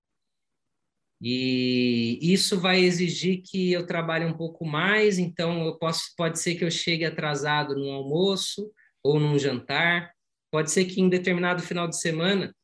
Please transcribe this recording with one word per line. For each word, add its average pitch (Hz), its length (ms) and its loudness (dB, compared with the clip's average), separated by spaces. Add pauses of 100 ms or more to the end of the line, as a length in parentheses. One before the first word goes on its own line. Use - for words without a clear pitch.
(1200)
E 123 1000 0
isso 190 360 2
vai 185 220 2
exigir 180 600 0
que 180 300 0
eu 170 140 -2
trabalhe 165 380 -2
um 165 100 -2
pouco 165 300 -8
mais, 190 540 2
então 170 480 -2
eu 160 120 -4
posso, - 380 -4
pode 165 240 -2
ser 175 140 -2
que 175 100 -2
eu 165 60 0
chegue 165 340 -2
atrasado 147 720 -2
num 139 160 -4
almoço 185 800 -2 (320)
ou 151 160 4
num 147 180 2
jantar, 143 760 -2 (360)
pode 156 200 0
ser 185 160 2
que 185 120 -4
em 185 120 6
determinado 180 520 0
final 175 240 -4
de 165 140 -6
semana 170 640 0